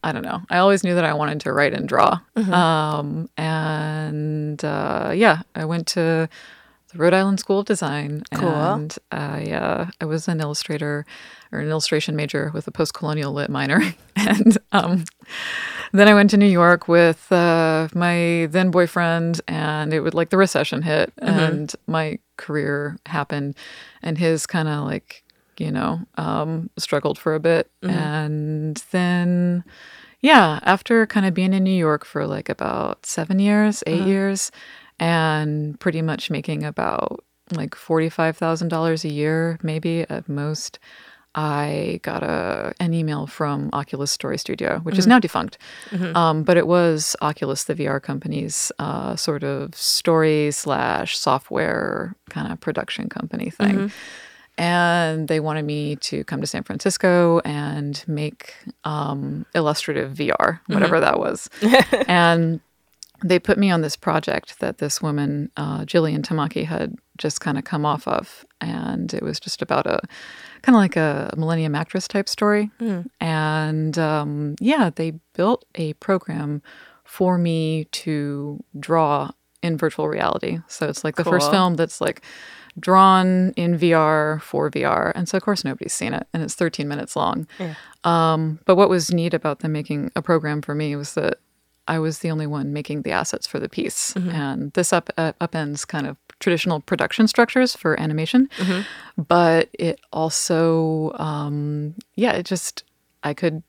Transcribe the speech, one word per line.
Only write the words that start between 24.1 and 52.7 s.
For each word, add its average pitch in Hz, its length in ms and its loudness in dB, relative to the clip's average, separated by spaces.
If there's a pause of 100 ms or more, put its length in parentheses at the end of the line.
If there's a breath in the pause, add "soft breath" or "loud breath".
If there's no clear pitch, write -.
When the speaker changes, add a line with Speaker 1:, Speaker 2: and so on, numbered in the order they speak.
Speaker 1:
his 165 300 0
kinda, 156 360 -2
like, - 420 -8 (340)
you 156 140 -4
know, - 280 -2 (160)
um, 160 640 -4
struggled - 400 -2
for 156 160 -2
a 156 60 -2
bit. 165 280 2 (140)
Speaker 2:
Mm-hmm. 185 160 0
Speaker 1:
And 151 960 -4
then, 180 720 2 (560 loud breath)
yeah, 214 420 6
after 220 440 4
kinda 190 260 2
being 185 200 2
in 190 120 2
New 190 60 2
York 156 340 2
for, 147 220 -4
like, - 220 -4
about - 560 -4
seven 185 360 -2
years, 208 480 4
eight 170 120 2
Speaker 2:
Mm-hmm. 190 80 2
Speaker 1:
years, 196 440 0 (480 loud breath)
and 156 800 0
pretty 165 200 0
much 160 300 -4
making 151 340 -4
about, - 600 -4 (260)
like, 160 240 -6
forty-five 160 640 -2
thousand 165 320 -2
dollars 160 360 0
a 151 80 -4
year, 160 520 -2
maybe 160 440 -2
at - 200 -8
most, 147 500 -6 (560 loud breath)
I 147 680 -2
got - 200 -6
a, - 560 -4
an 170 140 -2
email 156 340 -2
from 143 460 -4
Oculus 143 400 -6
Story - 240 -4
Studio, - 440 -4
which 170 180 -2
is 185 60 4
Speaker 2:
Mm-hmm. 220 80 8
Speaker 1:
now 254 60 10
defunct. - 380 -2 (320 loud breath)
Speaker 2:
Mm-hmm. 175 260 -4
Speaker 1:
Um, 160 280 4
but 175 160 4
it 160 80 4
was 170 560 2
Oculus, 143 420 -4
the 151 100 -4
V 151 120 -4
R 139 140 -2
company's, 143 760 -6
uh, 151 380 -4
sort 147 260 -4
of 139 320 -6
story 156 760 2
slash - 640 -2
software - 1000 -2 (140)
kinda 151 280 -8
production - 520 -6